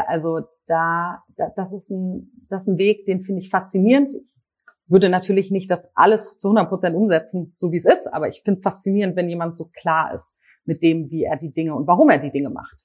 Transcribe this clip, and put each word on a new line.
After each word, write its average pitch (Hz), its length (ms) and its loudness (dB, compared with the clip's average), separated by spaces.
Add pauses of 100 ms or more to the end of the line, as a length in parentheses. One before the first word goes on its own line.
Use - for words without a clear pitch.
also 165 340 -4 (260)
da, 165 560 -2 (140)
da, 170 180 -4
das 185 180 -6
ist 196 180 -10
ein, 185 380 -6 (200)
das 190 140 -8
ist 190 40 -4
ein 185 100 2
Weg, 208 280 0
den 185 180 -2
finde 190 180 -6
ich - 80 -16
faszinierend. 220 640 4
Ich - 800 -14
würde 190 180 8
natürlich 190 400 0
nicht 190 220 -2
das 175 240 -4
alles 214 420 4
zu 196 120 -2
hundert 202 180 4
Prozent 180 280 -2
umsetzen, 175 600 -2
so 175 160 -4
wie 175 60 -2
es 170 80 -2
ist, 359 280 4
aber 156 140 -4
ich - 160 -10
finde 190 180 0
faszinierend, 196 540 -2
wenn 175 140 -2
jemand 170 260 -6
so 160 180 -14
klar 160 400 -2
ist - 140 -14 (380)
mit 165 180 -6
dem, 165 260 2
wie 160 140 -4
er 151 140 -4
die 151 160 -12
Dinge 160 200 -4
und 139 140 -6
warum 220 220 6
er 160 100 6
die 139 120 -8
Dinge 139 180 -4
macht, - 360 -16